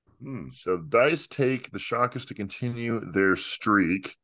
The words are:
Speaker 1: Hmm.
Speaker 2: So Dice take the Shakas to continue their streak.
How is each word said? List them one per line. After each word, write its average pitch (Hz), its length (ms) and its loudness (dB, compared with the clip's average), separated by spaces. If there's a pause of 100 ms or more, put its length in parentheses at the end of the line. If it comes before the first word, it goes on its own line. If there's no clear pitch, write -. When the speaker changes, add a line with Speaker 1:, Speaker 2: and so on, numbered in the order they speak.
(220)
Speaker 1:
Hmm. 113 320 -10
Speaker 2:
So 92 220 -2
Dice 120 500 2
take 131 460 -2
the 101 80 -8
Shakas 123 480 -2
to - 60 -10
continue 117 640 -4
their 95 340 4
streak. 95 880 2